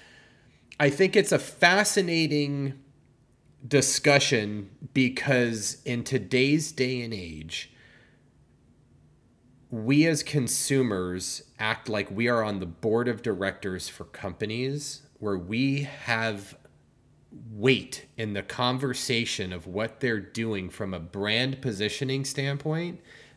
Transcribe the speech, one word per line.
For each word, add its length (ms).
I 120
think 260
it's 160
a 80
fascinating 1400
discussion 1040
because 880
in 200
today's 680
day 320
and 100
age, 600
we 360
as 160
consumers 1200
act 300
like 220
we 180
are 160
on 160
the 60
board 420
of 140
directors 680
for 160
companies 1000
where 200
we 440
have 760
weight 540
in 160
the 80
conversation 1120
of 140
what 340
they're 200
doing 480
from 240
a 80
brand 640
positioning 600
standpoint 760